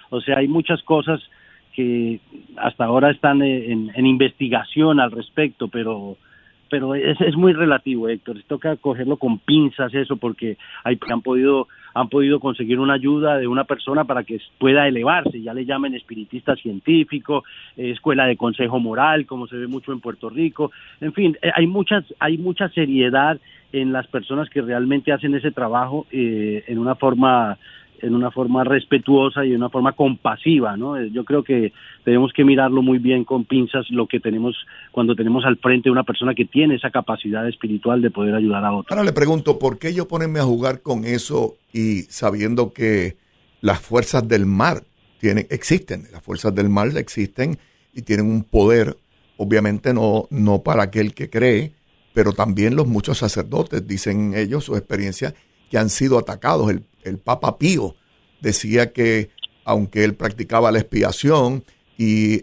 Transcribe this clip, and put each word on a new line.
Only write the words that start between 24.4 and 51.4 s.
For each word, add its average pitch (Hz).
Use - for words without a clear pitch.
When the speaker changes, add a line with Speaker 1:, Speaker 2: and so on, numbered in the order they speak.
Speaker 1:
que 143
realmente 127
hacen 143
ese 143
trabajo, 127
eh, 107
en 117
una 123
forma, 123
en 117
una 123
forma 127
respetuosa 135
y 131
en 123
una 120
forma 131
compasiva, 127
¿no? 135
Eh, 117
yo 117
creo 139
que 117
tenemos 120
que 143
mirarlo 131
muy 127
bien 123
con 123
pinzas 127
lo 120
que 117
tenemos 113
cuando 120
tenemos 113
al 127
frente 127
una 127
persona 120
que 113
tiene 147
esa 127
capacidad 110
espiritual 113
de 117
poder 104
ayudar 104
a 101
otros. 101
Speaker 2:
Ahora 202
le 185
pregunto, 147
¿por 127
qué 165
yo 175
ponerme 160
a 143
jugar 127
con 120
eso 120
y 110
sabiendo 113
que 104
las 98
fuerzas 120
del 107
mal 107
tienen, 104
existen, -
las 85
fuerzas 98
del 104
mal 104
existen 131
y 123
tienen 107
un 110
poder, 107
obviamente 104
no, 110
no 104
para -
aquel 104
que -
cree, 123